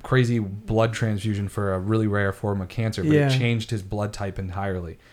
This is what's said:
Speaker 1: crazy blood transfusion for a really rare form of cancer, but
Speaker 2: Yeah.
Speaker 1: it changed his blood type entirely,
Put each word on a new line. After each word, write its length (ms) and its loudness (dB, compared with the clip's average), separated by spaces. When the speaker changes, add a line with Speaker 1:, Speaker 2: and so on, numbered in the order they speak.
Speaker 1:
crazy 360 4
blood 540 0
transfusion 540 0
for 260 -2
a 60 0
really 280 2
rare 260 2
form 260 -2
of 80 -4
cancer, 360 -4
but 100 4
Speaker 2:
Yeah. 140 6
Speaker 1:
it 120 4
changed 320 0
his 100 -4
blood 300 -4
type 260 -6
entirely, 600 -6